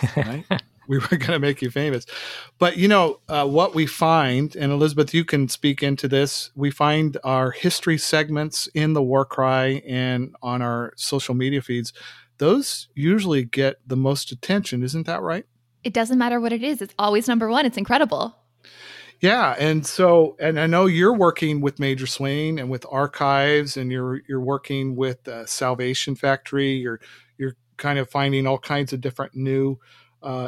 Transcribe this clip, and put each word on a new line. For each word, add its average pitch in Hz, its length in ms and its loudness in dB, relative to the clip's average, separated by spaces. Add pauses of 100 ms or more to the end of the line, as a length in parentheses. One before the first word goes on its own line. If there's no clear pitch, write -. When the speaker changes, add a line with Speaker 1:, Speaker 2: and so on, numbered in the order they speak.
Speaker 1:
<laughs> - 100 -2
Speaker 2:
right? 139 300 -4 (420)
We 135 120 0
were 160 180 -2
gonna 143 200 0
make 143 240 0
you 127 80 -2
famous. 139 360 -2 (540)
But, 175 180 2
you 185 100 4
know, 190 400 4
uh, 147 180 0
what 165 300 2
we 160 100 2
find, 151 680 2
and 143 160 -2
Elizabeth, 147 420 2
you 165 120 2
can 139 240 0
speak 143 340 -2
into 139 240 0
this, 139 480 0
we 139 160 -2
find 151 540 0
our 131 260 0
history - 460 0
segments 151 680 -2
in 156 260 0
the 147 100 2
War 135 220 2
Cry 131 600 0
and 127 560 -4
on 123 200 -4
our 120 340 -4
social - 400 -4
media 131 260 0
feeds, 120 300 -6 (460)
those 214 580 0
usually 160 480 2
get 135 420 0
the 131 120 -4
most 135 340 0
attention. 131 500 -4
Isn't 156 260 -4
that 170 140 -4
right? 170 240 -4 (380)
Speaker 3:
It 226 100 -6
doesn't 240 240 0
matter 240 220 2
what 233 140 -2
it 226 100 -4
is. 277 180 -4
It's 196 160 -14
always 208 300 2
number 226 220 2
one. 277 160 2
It's 233 120 0
incredible. 226 600 0 (840)
Speaker 2:
Yeah. 185 380 4
And 156 260 2
so, 170 540 6
and 160 200 0
I 160 80 2
know 175 180 4
you're 185 280 4
working 165 460 2
with 143 200 -2
Major 135 280 -2
Swain 147 500 -4
and 127 120 -6
with 127 200 -6
archives, 139 880 2
and 127 160 -4
you're, 127 360 -4
you're 135 120 -4
working 135 560 -4
with, 127 320 -4
uh, 117 180 -12
Salvation 127 720 -2
Factory. 139 600 0
You're, 120 260 -6 (360)
you're 135 180 -6 (220)
kind 143 220 -2
of 131 100 -4
finding 139 380 0
all 135 100 0
kinds 143 360 -4
of 127 80 -8
different 135 340 -8
new, 135 420 -2 (460)
uh, 127 240 -8